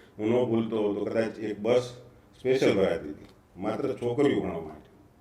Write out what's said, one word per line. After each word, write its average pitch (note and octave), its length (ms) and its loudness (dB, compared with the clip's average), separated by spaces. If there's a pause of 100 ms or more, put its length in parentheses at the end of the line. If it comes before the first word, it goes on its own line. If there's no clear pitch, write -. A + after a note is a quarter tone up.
(180)
હું G#2+ 100 0
ન B2 160 4
ભૂલતો A2+ 380 0
હોઉં G#2 120 0
તો G#2 100 -4
કદાચ A2 340 -2
એક G#2+ 200 -6
બસ A#2+ 440 0 (360)
સ્પેશિયલ C3 380 2
ભરાતી E2+ 340 0
હતી - 160 -14 (300)
માત્ર A2 360 -4
છોકરીઓ A#2+ 480 2
ભણવા F2+ 200 -4
માટે. D2+ 200 -12 (400)